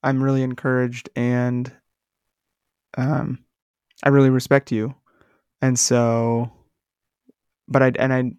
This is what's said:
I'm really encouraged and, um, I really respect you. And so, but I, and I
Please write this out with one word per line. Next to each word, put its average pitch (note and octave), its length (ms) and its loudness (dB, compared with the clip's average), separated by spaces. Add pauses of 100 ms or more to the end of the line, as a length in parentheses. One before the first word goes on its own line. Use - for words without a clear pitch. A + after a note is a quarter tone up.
I'm C3+ 200 0
really C3+ 200 0
encouraged B2+ 720 -4
and, B2 560 -2 (1300)
um, C3 480 -4 (580)
I C#3+ 60 2
really C#3 220 6
respect C3+ 400 0
you. A2+ 240 -4 (680)
And B2+ 160 0
so, A#2 720 0 (1160)
but C3 160 2
I, B2+ 160 4
and C3 140 0
I B2+ 260 -2